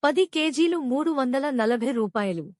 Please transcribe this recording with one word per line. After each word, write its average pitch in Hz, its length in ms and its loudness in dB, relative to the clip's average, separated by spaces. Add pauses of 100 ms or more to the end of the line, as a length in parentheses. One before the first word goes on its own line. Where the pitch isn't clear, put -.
పది 294 220 4
కేజీలు 320 540 0
మూడు 285 320 -2
వందల 269 380 0
నలభై 240 420 0
రూపాయలు. 202 520 -2 (160)